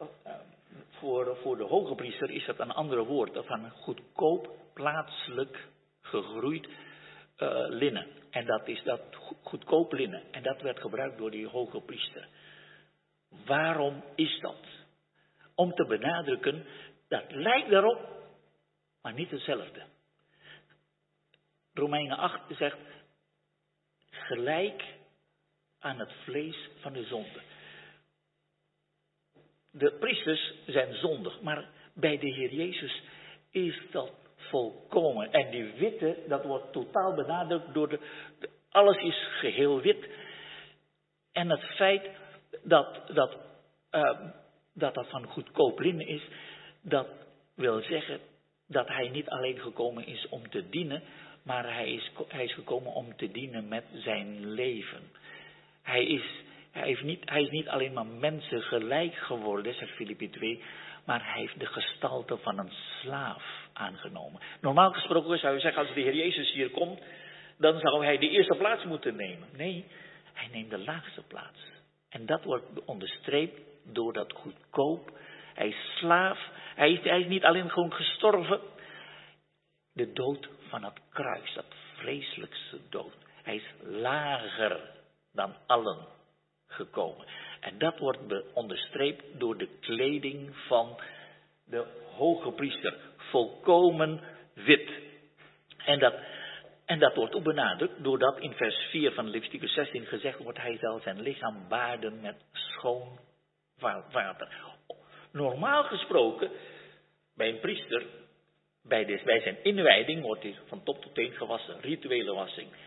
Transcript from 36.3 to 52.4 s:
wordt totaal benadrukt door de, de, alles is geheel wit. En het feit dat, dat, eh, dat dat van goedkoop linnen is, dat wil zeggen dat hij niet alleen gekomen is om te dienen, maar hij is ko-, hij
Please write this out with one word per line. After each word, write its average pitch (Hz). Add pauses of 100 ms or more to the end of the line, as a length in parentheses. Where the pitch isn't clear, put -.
wordt 139
totaal 185
benadrukt 160
door 151
de, 147 (400)
de, - (200)
alles 202
is - (120)
geheel 135
wit. - (1200)
En 175
het 143
feit 196 (540)
dat, 156 (120)
dat, 139 (520)
eh, 147 (540)
dat 143
dat 123
van 123
goedkoop -
linnen 170
is, 151 (600)
dat 143 (480)
wil 117
zeggen 151 (480)
dat 131
hij 123
niet 147
alleen 127
gekomen 117
is -
om 117
te 92
dienen, 151 (400)
maar 120
hij 120
is 113
ko-, -
hij 135